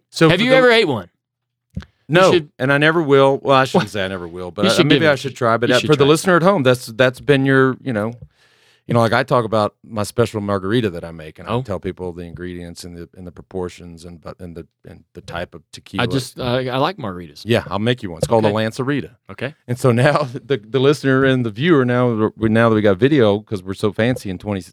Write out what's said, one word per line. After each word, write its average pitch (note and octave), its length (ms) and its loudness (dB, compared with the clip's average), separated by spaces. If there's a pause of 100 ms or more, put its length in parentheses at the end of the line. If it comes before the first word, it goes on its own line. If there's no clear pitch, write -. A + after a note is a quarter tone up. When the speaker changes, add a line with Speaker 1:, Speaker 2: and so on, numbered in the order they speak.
(100)
Speaker 1:
So D#3+ 180 4
Speaker 2:
Have E3+ 100 4
Speaker 1:
for A3 60 0
Speaker 2:
you B3+ 60 0
Speaker 1:
the C4 60 8
Speaker 2:
ever B3+ 140 6
ate A3+ 160 4
one? A2 240 -4 (960)
Speaker 1:
No, F3+ 180 6
Speaker 2:
You F3 60 6
should D#3+ 260 0
Speaker 1:
and C3 140 0
I C#3+ 60 4
never D#3+ 220 4
will. C3+ 380 4
Well, C3+ 180 2
I C3 80 4
shouldn't D3+ 200 0
Speaker 2:
What? G#2 80 -10
Speaker 1:
say G2+ 120 -4
I F#2+ 40 -4
never F2+ 180 -8
will, F2+ 240 -12
but - 140 -4
Speaker 2:
You A#2 80 4
Speaker 1:
I, - 20 2
Speaker 2:
should D#3+ 120 2
Speaker 1:
maybe D3 140 2
Speaker 2:
give D#3 100 2
Speaker 1:
I - 20 2
Speaker 2:
it C3 60 -2
Speaker 1:
should C3+ 120 -8
Speaker 2:
to B2 60 -16
Speaker 1:
try. A#2 220 0
But A#2+ 100 0
Speaker 2:
you B2+ 80 2
Speaker 1:
uh, - 20 2
Speaker 2:
should A2 80 -2
Speaker 1:
for D3+ 80 2
the C#3 40 2
Speaker 2:
try C#3 80 4
it. - 20 4
Speaker 1:
listener E3 280 2
at D#3 60 2
home, F#3 220 2
that's, B2+ 220 2
that's B2+ 340 0
been C3+ 260 2
your, C3+ 340 2
you C3 120 -8
know, A2 200 -4 (760)
you - 60 -2
know, A#2+ 60 4
like, A2+ 120 2
I A#2+ 100 0
talk B2+ 220 0
about G#2 400 -2
my G#2 180 -8
special G#2+ 380 -4
margarita G2+ 500 -2
that E2+ 140 -12
I E2+ 80 -14
make, D#2 260 -16
and F2 80 -16
I G2 60 -6
Speaker 2:
Oh. B2 100 -2
Speaker 1:
tell G2 160 -8
people F2+ 340 -8
the F2 120 -14
ingredients F2 580 -14
and F2 140 -16
the, E2+ 200 -16
and F#2 80 -18
the F2 60 -14
proportions F2 720 -12
and, F2 160 -20
but, D#2 200 -18
and F2 160 -16
the, E2+ 100 -16 (180)
and F2 280 -20
the F2 80 -20
type F2 340 -12
of D#2+ 160 -20
tequila. - 320 -10
Speaker 2:
I B2 60 0
just, C3 320 -8
uh, - 20 -10 (120)
I B2+ 240 -4
like E3+ 180 -2
margaritas. F2 480 -14
Speaker 1:
Yeah, G#2+ 240 0
I'll F#2+ 100 -6
make A#2+ 240 -2
you F#2+ 80 -12
one. D#2+ 80 -14
It's - 80 -2
called A2+ 180 2
a G#2+ 40 2
Speaker 2:
Okay. G#2 80 0
Speaker 1:
Lancerita. A#2+ 580 -4 (160)
Speaker 2:
Okay. A#2+ 240 -10 (140)
Speaker 1:
And B2 100 -4
so B2+ 140 4
now D3 300 2
<laughs> B2 100 -8
the, C#3 240 -4
the A2 240 -6
listener C3+ 440 2
and B2+ 220 0
the A2+ 40 -4
viewer, C3+ 340 2
now, B2 520 0
we, A2 120 -2
now A2+ 220 4
that A2 40 4
we G#2+ 80 2
got G2+ 160 4
video, A2+ 400 4
'cause G#2 240 -8
we're F#2+ 120 -10
so G#2 180 -4
fancy B2 380 -2
in - 80 -8
twenty G2+ 340 -8